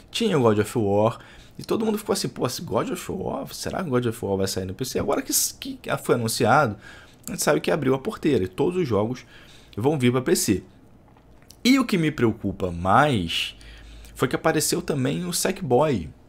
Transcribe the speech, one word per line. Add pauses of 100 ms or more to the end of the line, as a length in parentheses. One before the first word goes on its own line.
(100)
tinha
o
God
of
War, (360)
e
todo
mundo
ficou
assim,
"Pô,
esse
God
of
War,
será
que
o
God
of
War
vai
sair
no
P
C?"
Agora
que,
que
foi
anunciado, (520)
a
gente
sabe
que
abriu
a
porteira,
e
todos
os
jogos (520)
vão
vir
pra
P
C. (1000)
E
o
que
me
preocupa
mais (580)
foi
que
apareceu
também
o
Sackboy, (200)